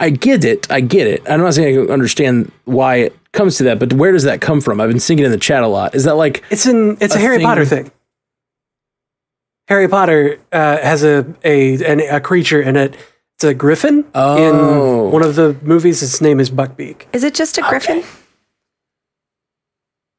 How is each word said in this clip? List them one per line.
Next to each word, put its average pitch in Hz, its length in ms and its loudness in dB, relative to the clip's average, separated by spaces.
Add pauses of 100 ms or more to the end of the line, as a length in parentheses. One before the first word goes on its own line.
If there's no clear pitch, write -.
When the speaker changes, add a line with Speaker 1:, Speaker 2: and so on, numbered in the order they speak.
Speaker 1:
I 165 40 2
get 202 340 2
it. 113 280 -2
I 139 100 0
get 131 240 0
it. 104 240 -2
I'm 156 120 0
not 175 120 2
saying 139 360 0
I - 40 -2
understand 127 580 0 (140)
why 131 320 0
it 120 180 -2 (180)
comes 196 240 0
to 139 80 0
that, 117 120 0
but 120 160 -2
where 156 180 2
does 175 120 2
that 135 180 -2
come 151 200 -2
from? 107 200 -2
I've 117 80 0
been 117 100 0
seeing 165 200 0
it 143 60 2
in 123 60 0
the 107 60 0
chat 135 260 0
a 113 40 0
lot. 98 260 -2
Is 135 120 -2
that, 151 100 2
like, 151 340 -2
Speaker 2:
It's 208 160 -2
an, 220 340 0
it's 202 160 -2
a 208 40 0
Speaker 1:
a - 20 0
Speaker 2:
Harry 247 160 2
Speaker 1:
thing? 165 80 0
Speaker 2:
Potter 214 200 0
thing. 135 260 -4 (1800)
Harry 196 200 2
Potter, 160 520 2 (120)
uh, 156 280 0
has 147 240 -2
a, 147 200 4 (200)
a, 139 320 2 (100)
an, 151 160 0
a 147 180 -2
creature 156 420 0
in 135 140 0
it. 139 200 0 (420)
It's - 80 -2
a 147 100 2
griffin 214 580 0
Speaker 1:
Oh. 139 240 0 (680)
Speaker 2:
in - 40 -2
one 156 120 2
of 151 120 -2
the 151 280 2
movies. 165 400 0
Its 127 180 -6
name 147 180 2
is 127 120 -2
Buckbeak. - 600 -8
Speaker 3:
Is 247 100 -2
it 294 100 -2
just 311 240 -4
a 359 40 -6
Speaker 1:
Okay. - 100 -4
Speaker 3:
griffin? 320 320 -4 (2250)